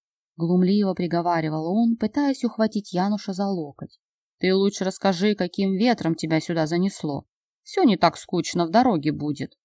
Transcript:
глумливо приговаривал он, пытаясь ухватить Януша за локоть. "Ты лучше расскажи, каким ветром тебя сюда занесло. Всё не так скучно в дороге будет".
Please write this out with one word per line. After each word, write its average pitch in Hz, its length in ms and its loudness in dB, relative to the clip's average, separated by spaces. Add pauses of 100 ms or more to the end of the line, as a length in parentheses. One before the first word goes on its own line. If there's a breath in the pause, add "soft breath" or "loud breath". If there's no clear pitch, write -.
(380)
глумливо 180 580 2
приговаривал 165 800 0
он, 233 200 2
пытаясь 269 460 0
ухватить 214 500 -2
Януша 202 380 -2
за 190 140 -4
локоть. 170 540 -8 (400)
"Ты 185 140 2
лучше 196 300 0
расскажи, 190 500 0
каким 196 420 -2
ветром 170 400 2
тебя 160 260 -2
сюда 165 260 -2
занесло. 170 580 -2 (380)
Всё - 200 -2
не 220 120 6
так 165 220 2
скучно 170 480 -2
в 165 40 -6
дороге 175 440 2
будет". 147 400 -6 (120)